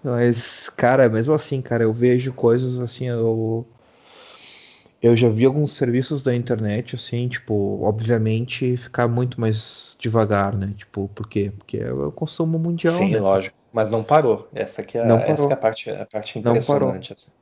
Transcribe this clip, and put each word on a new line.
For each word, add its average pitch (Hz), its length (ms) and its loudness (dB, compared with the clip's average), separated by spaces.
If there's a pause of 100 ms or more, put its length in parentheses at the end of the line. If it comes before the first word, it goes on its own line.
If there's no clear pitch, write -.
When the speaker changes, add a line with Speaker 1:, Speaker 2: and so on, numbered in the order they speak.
Speaker 1:
Mas, 120 640 0
cara, 127 400 4
mesmo 117 240 2
assim, 143 280 -2
cara, 117 220 -2
eu 110 100 4
vejo 123 400 2
coisas 123 460 2
assim, 123 280 -6
eu, 113 580 -2 (1400)
eu 117 160 6
já 120 120 6
vi 110 160 2
alguns 143 260 2
serviços 131 500 -2
da 127 140 0
internet, 113 600 -2
assim, 120 320 -4
tipo, 101 560 -4
obviamente 113 920 0
ficar 120 300 -2
muito 120 340 -2
mais - 580 -4
devagar, 104 560 2
né? 98 220 -2
Tipo, 101 360 -8
por 107 140 -12
quê? 101 300 -2
Porque - 200 -10
é 110 140 -6
o 139 200 -4
consumo 165 480 -4
mundial, 170 380 0
Speaker 2:
Sim, 190 160 2
Speaker 1:
né? 113 60 2
Speaker 2:
lógico. 95 360 2 (180)
Mas 110 160 0
não 110 140 0
parou. 135 500 2
Essa - 300 -8
que - 140 -8
é, 117 80 0
Speaker 1:
Não 113 120 6
Speaker 2:
essa 107 160 0
Speaker 1:
parou. 147 140 2
Speaker 2:
que 139 60 2
é - 20 2
a - 40 -14
parte, 110 300 -2
a 101 160 -8
parte - 340 -10
Speaker 1:
Não 117 220 2
parou. 139 280 2
Speaker 2:
impressionante, 127 240 -8
assim. - 180 -20 (100)